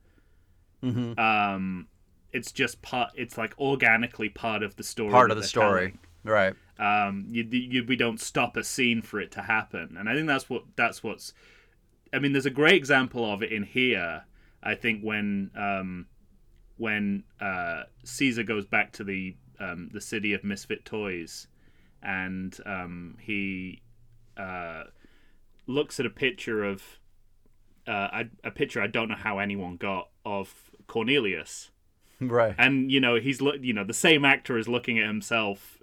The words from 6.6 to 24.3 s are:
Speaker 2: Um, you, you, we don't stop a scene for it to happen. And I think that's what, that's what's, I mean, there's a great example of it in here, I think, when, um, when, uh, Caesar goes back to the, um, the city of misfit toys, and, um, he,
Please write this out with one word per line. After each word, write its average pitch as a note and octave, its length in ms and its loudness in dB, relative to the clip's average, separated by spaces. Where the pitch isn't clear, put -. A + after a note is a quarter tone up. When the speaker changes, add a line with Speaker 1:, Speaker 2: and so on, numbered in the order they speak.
Speaker 2:
Um, G2+ 520 0
you, A#2 200 -2
you, B2 360 0
we B2+ 100 0
don't A#2 240 0
stop - 380 -2
a A2 60 -2
scene A#2+ 380 2
for G#2 200 -8
it E2+ 100 -8
to - 100 -10
happen. G2 560 -2
And G2+ 120 -4
I A#2+ 40 0
think D#3 140 0
that's C3+ 220 0
what, A#2+ 160 -6
that's A#2 260 0
what's, - 320 -10
I C3+ 60 0
mean, C#3 140 2
there's C#3 120 2
a C#3+ 60 2
great D3+ 240 8
example C3 500 2
of G#2 160 -2
it A2 100 -2
in G#2+ 120 -2
here, G2 600 0
I G#2+ 140 -2
think, A2 260 -2
when, G2+ 560 -2
um, F#2+ 500 -6
when, G#2 480 -2
uh, F2 440 -4
Caesar A#2+ 400 0
goes G#2 220 -2
back G#2 280 0
to A2+ 120 -12
the, F#2+ 300 -6
um, F2 320 -10
the G#2 100 -10
city G#2+ 320 -2
of F#2+ 100 -2
misfit - 420 -6
toys, F#2 640 -8
and, F#2+ 640 -6
um, F2 520 -8
he, G2 600 -6